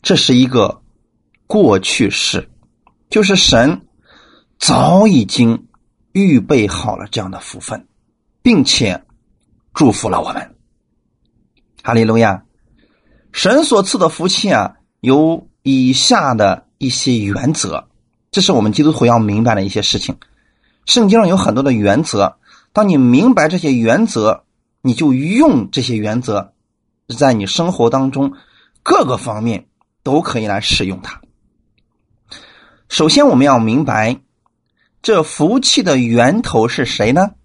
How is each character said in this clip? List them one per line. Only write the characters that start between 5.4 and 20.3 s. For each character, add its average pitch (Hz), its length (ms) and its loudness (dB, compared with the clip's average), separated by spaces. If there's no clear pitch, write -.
预 185 260 4
备 107 280 0
好 107 280 -6
了 98 160 -14
这 113 100 -6
样 95 80 -10
的 90 100 -14
福 - 200 -18
分， - 260 -14
并 233 220 4
且 - 400 -2
祝 127 180 2
福 107 180 -6
了 92 120 -2
我 - 100 -8
们。 - 240 -14
哈 113 100 -4
利 113 100 2
路 110 140 2
亚！ 101 260 0
神 262 320 0
所 202 200 2
赐 196 140 -4
的 170 120 2
福 160 180 -6
气 190 240 -2
啊， 104 260 -2
有 151 460 0
以 131 300 2
下 147 420 0
的 98 320 0
一 135 120 -4
些 120 300 -2
原 101 340 -2
则， 92 360 -8
这 196 100 -2
是 190 120 0
我 156 80 2
们 107 100 0
基 151 100 -2
督 151 120 4
徒 123 120 0
要 117 140 4
明 104 240 -2
白 117 100 0
的 98 100 -2
一 98 60 -6
些 104 120 -6
事 - 180 -4
情。 - 180 -10